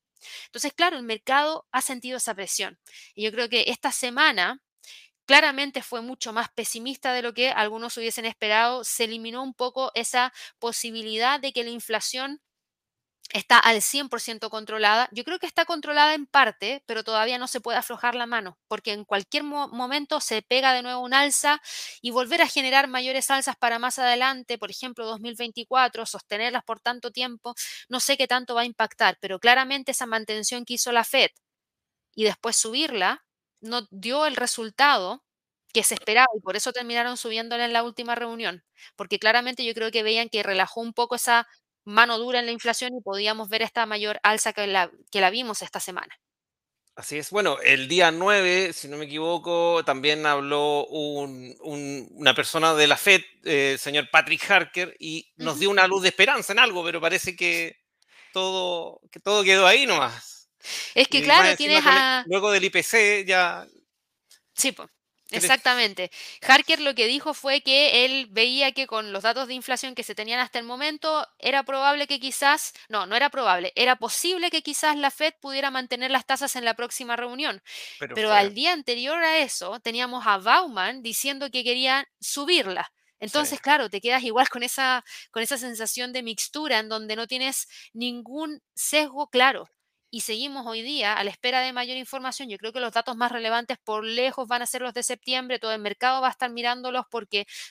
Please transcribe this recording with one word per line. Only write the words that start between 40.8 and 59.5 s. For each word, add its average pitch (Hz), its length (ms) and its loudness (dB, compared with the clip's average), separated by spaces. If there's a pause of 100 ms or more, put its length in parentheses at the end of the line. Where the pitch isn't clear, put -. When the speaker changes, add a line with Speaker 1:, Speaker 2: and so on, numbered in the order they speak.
Speaker 1:
un 233 100 -8
poco 240 220 -2
esa 233 340 2 (360)
mano 226 340 4
dura 247 220 -2
en 240 60 -2
la 233 60 -4
inflación 233 420 -4
y 247 60 -10
podíamos 208 480 -4
ver 214 140 -2
esta 226 240 -2
mayor 208 360 -4
alza 214 300 2
que 208 140 -4
la, 190 240 2 (200)
que 208 100 0
la 185 100 8
vimos 233 320 -4
esta 185 180 -8
semana. - 340 -10 (800)
Speaker 2:
Así - 220 -10
es. 147 140 -8
Bueno, 185 300 2
el 135 280 4
día 170 220 6
nueve, 185 640 2
si - 120 -12
no 143 120 -12
me 151 80 -10
equivoco, 170 760 0
también 151 440 0
habló 147 640 0
un, 143 720 -8
un, 143 500 -10
una 131 240 2
persona 160 400 2
de 151 120 6
la 147 120 6
fed, 190 240 6 (220)
eh, 139 360 2
señor 143 300 -2
Patrick 156 400 2
Harker, 180 500 0
y 160 360 -12
nos 160 180 -4
Speaker 1:
Ujú. 147 60 -6
Speaker 2:
dio 196 100 2
una 196 160 6
luz 190 160 0
de 185 60 4
esperanza 202 440 2
en 208 60 0
algo, 202 260 2
pero 165 160 -4
parece 175 340 -2
que 170 460 -4 (540)
todo, 185 680 -4 (100)
que - 100 -20
todo 208 220 2
quedó 190 240 8